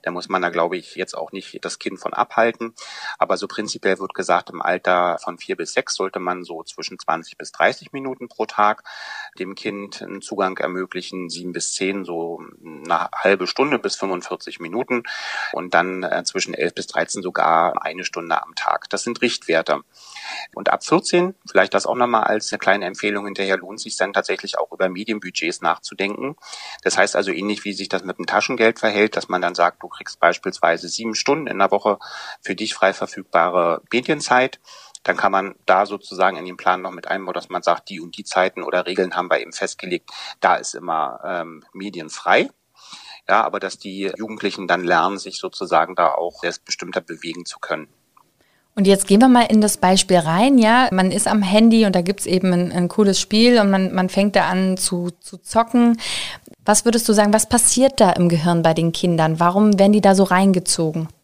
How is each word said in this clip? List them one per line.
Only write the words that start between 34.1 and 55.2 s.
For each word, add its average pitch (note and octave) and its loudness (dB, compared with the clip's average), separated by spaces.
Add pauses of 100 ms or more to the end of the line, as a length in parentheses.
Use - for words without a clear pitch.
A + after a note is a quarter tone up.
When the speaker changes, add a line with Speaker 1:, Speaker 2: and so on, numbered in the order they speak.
Speaker 1:
Dann F2+ -2
kann G2+ 0
man F#2+ -2 (100)
da F#2+ 4
sozusagen F#2+ -2
in E2 -10
den F2+ -12
Plan F#2 0
noch F#2 -8
mit F2+ -14
einbauen, F#2 -6
dass F2 -8
man F2+ -6
sagt, - -2
die F#2+ -12
und E2+ -14
die G#2 -14
Zeiten F#2 -2
oder F2+ -2
Regeln F#2 -2
haben F2+ -4
wir D2+ 0
eben E2+ -14
festgelegt, - -8 (300)
da F#2 2
ist - -8
immer, D#2 -4
ähm, E2+ -8 (100)
medienfrei. F#2+ -2 (800)
Ja, G#2 2
aber G2+ -4
dass F#2+ -8
die F#2+ -6
Jugendlichen G#2+ -6
dann F2+ 0
lernen, F2 2
sich F#2+ -12
sozusagen F2+ -2
da F2 2
auch - -4
selbstbestimmter - -6
bewegen E2+ -12
zu - -16
können. D#2 -8 (880)
Speaker 2:
Und G3 4
jetzt G3 4
gehen G3+ 8
wir C4 8
mal A#3+ 8
in G#3+ 6
das G#3 2
Beispiel F#3 4
rein, F3+ 4
ja. A#3 6
Man F#3 2
ist F#3+ 0
am G#3+ 2
Handy A3 6
und F#3+ 2
da F3+ 4
gibt's F3 -2
eben F#3 2
ein, F3 2
ein F3 0
cooles G3 4
Spiel A#3 6
und G3+ 6
man, F#3+ 2
man F#3 2
fängt G3 2
da F#3 4
an F#3 2
zu, F3 -2
zu - -20